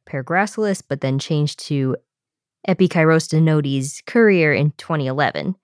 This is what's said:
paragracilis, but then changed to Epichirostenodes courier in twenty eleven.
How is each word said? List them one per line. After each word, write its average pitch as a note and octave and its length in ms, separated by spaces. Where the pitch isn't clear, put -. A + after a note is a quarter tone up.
paragracilis, F#3+ 800
but C#3+ 140
then C3+ 180
changed D3 480
to C3+ 300
Epichirostenodes D#3+ 1400
courier F#3+ 460
in D3 200
twenty D3+ 340
eleven. C3 580